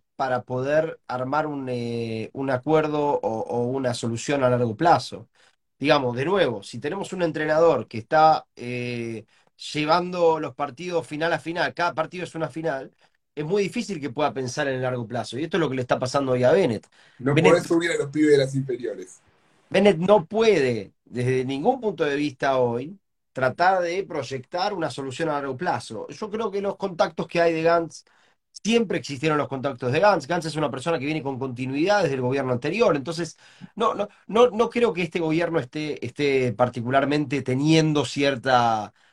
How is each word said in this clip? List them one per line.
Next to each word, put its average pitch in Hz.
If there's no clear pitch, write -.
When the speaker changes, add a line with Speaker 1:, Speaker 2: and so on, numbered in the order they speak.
Speaker 1:
para 127
poder 139
armar 135
un, 139
eh, 117
un 135
acuerdo 147
o, 113
o 120
una 127
solución 123
a 123
largo 120
plazo. 143
Digamos, 135
de 131
nuevo, 151
si -
tenemos 175
un 185
entrenador 156
que 120
está, 156
eh, 120
llevando 165
los 143
partidos 156
final 160
a 156
final, 160
cada -
partido 185
es 160
una 160
final, 156
es 151
muy 196
difícil 190
que 135
pueda 143
pensar 135
en 131
el 127
largo 127
plazo. 117
Y 147
esto 165
es 170
lo 147
que 131
le 131
está 123
pasando 135
hoy 123
a 135
Bennett. 151
Speaker 2:
No 131
Speaker 1:
Bennett 165
Speaker 2:
podés 170
subir 170
a 156
los 147
pibes 151
de 143
las 135
inferiores. 117
Speaker 1:
Bennett 196
no 180
puede, 160
desde 127
ningún 160
punto 170
de 143
vista 143
hoy, 127
tratar 175
de 175
proyectar 156
una 160
solución 135
a 147
largo 139
plazo. 127
Yo 202
creo 214
que 196
los 196
contactos 180
que 170
hay 170
de 160
Gantz, 165
siempre 214
existieron 147
los 139
contactos 131
de 156
Gantz. 180
Gantz 170
es 143
una 151
persona 131
que 127
viene 156
con 135
continuidad 135
desde 143
el 127
gobierno 127
anterior. 170
Entonces, 160
no, 220
no, 208
no, 226
no 226
creo 240
que 175
este 175
gobierno 165
esté, 151
esté 131
particularmente 131
teniendo 151
cierta, 120